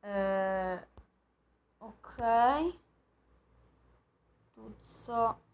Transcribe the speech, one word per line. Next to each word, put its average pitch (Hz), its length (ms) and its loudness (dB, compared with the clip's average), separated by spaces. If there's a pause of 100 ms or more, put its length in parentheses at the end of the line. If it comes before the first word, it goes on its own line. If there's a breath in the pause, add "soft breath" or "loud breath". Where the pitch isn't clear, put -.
Eee, 190 760 0 (1000)
okej. 240 1000 2 (1800)
Tu 220 180 -18 (320)
co? 233 300 2 (180)